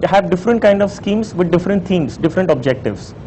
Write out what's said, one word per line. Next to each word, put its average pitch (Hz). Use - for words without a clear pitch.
have 180
different 196
kind 202
of 190
schemes 208
with 175
different 180
themes, 165
different 170
objectives. 127